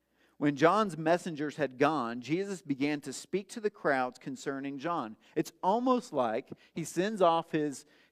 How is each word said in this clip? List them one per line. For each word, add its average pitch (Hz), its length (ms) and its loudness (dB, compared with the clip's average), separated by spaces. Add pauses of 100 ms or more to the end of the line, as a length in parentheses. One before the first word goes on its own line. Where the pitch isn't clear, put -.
(380)
When 147 180 2
John's 175 420 4
messengers 156 580 0
had 131 220 -4
gone, 127 420 2
Jesus 180 420 -4
began 143 400 -2
to 135 100 -10
speak - 380 -6
to 240 100 -12
the 208 100 -2
crowds 131 480 0
concerning 139 580 -8
John. 135 400 -4 (200)
It's - 160 -2 (100)
almost 247 500 2
like 123 380 0 (240)
he - 80 -4
sends 190 400 0
off 165 300 4
his, 147 320 -2 (280)